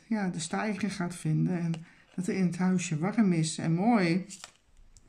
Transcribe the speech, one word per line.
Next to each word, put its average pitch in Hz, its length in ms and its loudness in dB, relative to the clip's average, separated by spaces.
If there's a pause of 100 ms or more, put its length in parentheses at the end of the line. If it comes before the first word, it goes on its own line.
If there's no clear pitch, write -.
ja, 208 200 -2
de 170 120 -4
steiger 202 500 -4
gaat 175 240 -4
vinden. 160 440 0
En 165 140 -2 (420)
dat 185 120 -4
er - 80 -2
in 190 120 2
het 170 100 -2
huisje 180 420 0
warm 185 340 2
is 160 260 0
en 165 160 0
mooi. 185 520 2 (840)